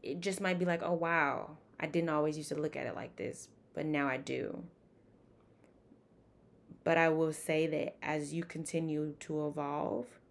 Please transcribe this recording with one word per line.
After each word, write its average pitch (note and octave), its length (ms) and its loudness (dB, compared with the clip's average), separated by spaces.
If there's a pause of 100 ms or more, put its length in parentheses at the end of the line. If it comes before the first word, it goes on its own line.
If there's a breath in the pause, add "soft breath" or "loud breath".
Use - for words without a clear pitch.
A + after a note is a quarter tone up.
it D3+ 180 -4
just F#3+ 220 -2
might F#3 160 2
be F3 80 2
like, E3+ 160 2
"Oh, F3 100 0
wow, E3 640 2 (240)
I D#3 60 0
didn't E3 240 2
always D3+ 260 4
used D3+ 140 -8
to D3+ 40 0
look D3+ 220 -2
at C3 100 -4
it - 80 -4
like - 220 -10
this, - 320 -8 (240)
but - 140 -2
now D3 200 2
I C3 120 0
do." C3+ 460 -4 (2250)
But E3 140 4
I E3 100 6
will D#3+ 240 4
say D#3+ 340 0
that D#3 360 -2
as D3+ 320 -2
you E3 100 -2
continue D#3 760 -2
to D3+ 260 -4
evolve D3 760 -4 (100)